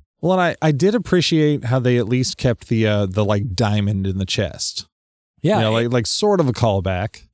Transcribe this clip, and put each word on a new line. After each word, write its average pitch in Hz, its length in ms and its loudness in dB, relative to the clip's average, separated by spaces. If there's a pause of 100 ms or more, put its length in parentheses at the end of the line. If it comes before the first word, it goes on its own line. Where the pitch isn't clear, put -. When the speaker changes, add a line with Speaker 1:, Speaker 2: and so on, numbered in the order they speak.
(200)
Speaker 1:
Well, 175 120 0
and 185 80 2
I, 170 200 0
I 156 120 2
did 175 240 2
appreciate 156 680 0
how 127 120 0
they 123 200 2
at 104 100 -2
least 127 280 -2
kept - 320 -2
the, 110 200 2
uh, 104 180 2
the, 98 180 0
like, 101 300 -2
diamond 104 540 0
in 95 100 -4
the 98 80 -4
chest. - 640 -6 (520)
Speaker 2:
Yeah. 190 180 0
Speaker 1:
You 113 40 2
know, 110 100 0
like, 117 200 0
like, 120 160 0
sort 208 320 2
of 139 80 0
a 120 40 0
callback. 98 800 -2